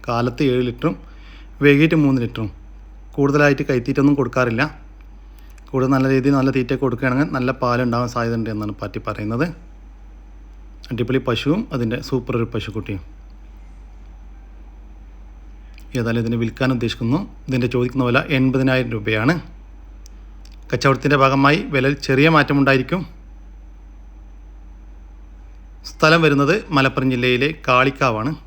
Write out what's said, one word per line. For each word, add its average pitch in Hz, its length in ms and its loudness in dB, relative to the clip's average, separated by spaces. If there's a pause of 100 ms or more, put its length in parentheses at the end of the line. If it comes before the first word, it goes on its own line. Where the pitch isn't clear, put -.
കാലത്ത് 123 420 0
ഏഴ് 123 180 2
ലിറ്ററും 156 280 -4 (640)
വൈകിട്ട് 151 400 6
മൂന്ന് 135 220 2
ലിറ്ററും. 110 260 -6 (640)
കൂടുതലായിട്ട് 143 560 2
കൈത്തീറ്റൊന്നും 139 480 2
കൊടുക്കാറില്ല. 123 460 0 (1040)
കൂടുതൽ 131 240 0
നല്ല 131 100 2 (100)
രീതിയിൽ 139 260 4
നല്ല 131 180 2
തീറ്റ 127 240 0
കൊടുക്കുകയാണെങ്കിൽ 131 560 0
നല്ല 127 100 0 (140)
പാലുണ്ടാവാൻ 120 540 0
സാധ്യതയുണ്ട് 113 400 -2
എന്നാണ് 107 260 -6
പാറ്റി 104 260 -8
പറയുന്നത്. 110 380 -4 (1400)
അടിപൊളി 123 340 -2
പശുവും 135 340 0 (160)
അതിൻ്റെ 120 220 -2 (100)
സൂപ്പർ 123 300 -4
ഒരു 113 160 0
പശുക്കുട്ടിയും. 101 480 -8 (3000)
ഏതായാലും 117 240 0
ഇതിനെ 117 220 -2
വിൽക്കാൻ 127 320 -2
ഉദ്ദേശിക്കുന്നു. 120 440 -2 (300)
ഇതിൻ്റെ 127 240 0
ചോദിക്കുന്ന 123 340 0
വില 120 120 4 (180)
എൺപതിനായിരം 131 580 2
രൂപയാണ്. 110 380 0 (1400)
കച്ചവടത്തിൻ്റെ 135 520 2
ഭാഗമായി 139 360 4 (160)
വിലയിൽ 135 200 2 (120)
ചെറിയ 139 300 4
മാറ്റമുണ്ടായിരിക്കും. 139 680 2 (3000)
സ്ഥലം 160 340 4
വരുന്നത് 143 300 4 (220)
മലപ്പുറം 131 380 2
ജില്ലയിലെ 123 360 2 (180)
കാളിക്കാവാണ്. 127 640 2 (140)